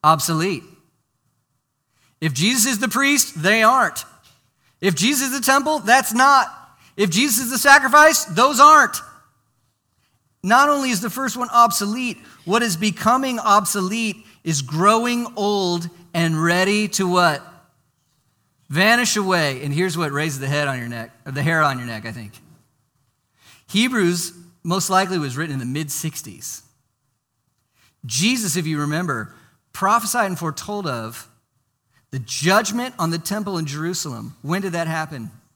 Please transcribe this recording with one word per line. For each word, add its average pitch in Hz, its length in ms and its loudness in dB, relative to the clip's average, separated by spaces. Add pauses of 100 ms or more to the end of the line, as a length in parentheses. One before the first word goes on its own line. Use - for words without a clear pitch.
Obsolete. 160 600 0 (1500)
If 156 140 -2
Jesus 214 320 0
is 240 140 -2
the 233 100 -2
priest, 269 520 0
they 214 220 2
aren't. 240 400 2 (800)
If 180 140 0
Jesus 254 360 -2
is 269 80 -6
the 220 60 -6
temple, 285 340 2
that's 226 340 2
not. 262 460 4 (380)
If 196 120 2
Jesus 233 360 0
is 226 40 -6
the 262 80 -4
sacrifice, 285 680 6
those 233 340 2
aren't. 294 380 8 (1500)
Not 247 240 4
only 277 220 0
is 214 100 -2
the 220 100 -6
first 254 280 -6
one 247 120 -6
obsolete, 233 680 0 (260)
what 214 180 0
is 214 140 -2
becoming 226 640 0
obsolete 208 760 0 (260)
is 151 180 -2
growing 226 640 2 (120)
old 185 520 -2 (240)
and 165 300 0
ready 196 460 2
to 190 180 -2
what? 175 340 2 (1300)
Vanish 220 460 2
away. 165 480 0
And 143 100 -6
here's 170 240 -2
what 160 140 -4
raises 143 280 -4
the 135 80 -6
head 147 200 0
on 131 100 -4
your 120 120 -8
neck, 117 220 -10 (140)
or 139 60 -12
the 139 100 -6
hair 156 220 2
on 139 140 0
your 123 100 -10
neck, 110 180 -10
I 113 60 -10
think. 104 220 -14 (1300)
Hebrews 196 680 0 (300)
most 175 260 -4
likely 185 280 0
was 135 200 -4
written 156 160 -6
in 135 60 -6
the 120 60 -8
mid 143 260 -6
sixties. - 720 -12 (1400)
Jesus, 180 520 -2
if 160 100 -4
you 156 140 -4
remember, 147 520 -4 (380)
prophesied 220 560 0
and 185 100 -6
foretold 185 480 -8
of 117 440 -8 (800)
the 135 80 -6
judgment 208 800 -2
on 165 100 -2
the 165 80 -4
temple 196 400 -6
in 160 80 -4
Jerusalem. 143 760 -8
When 180 180 -4
did 190 120 -6
that 170 140 -4
happen? 156 440 -8 (240)